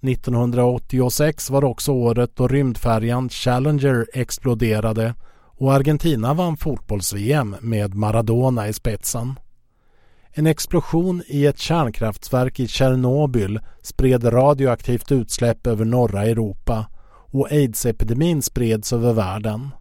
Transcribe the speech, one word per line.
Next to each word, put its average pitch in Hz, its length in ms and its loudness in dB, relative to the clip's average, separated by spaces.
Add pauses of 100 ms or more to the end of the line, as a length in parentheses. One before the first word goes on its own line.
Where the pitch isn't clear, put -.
Nittonhundraåttiosex 123 1500 0
var 139 140 2
också 135 280 -2
året 120 440 0
då 123 120 2
rymdfärjan 120 800 0
Challenger 131 880 0
exploderade 113 1000 0 (440)
och 135 160 2
Argentina 139 600 2
vann 170 220 0
fotbolls-V 104 760 -4
M 113 280 0
med 104 340 -2
Maradona 110 720 0
i 107 40 -4
spetsen. 117 600 -6 (960)
En 151 160 0
explosion 170 800 0
i 143 200 2
ett 143 120 2
kärnkraftverk 127 1000 -2
i 117 80 -2
Tjernobyl 127 920 2 (220)
spred 123 500 2
radioaktivt 127 800 2
utsläpp 117 540 0
över 113 180 0
norra 113 380 0
Europa 110 640 -2 (440)
och 135 200 0
aids-epidemin 131 920 0
spreds 110 500 -2
över 120 200 2
världen. 107 580 -2 (100)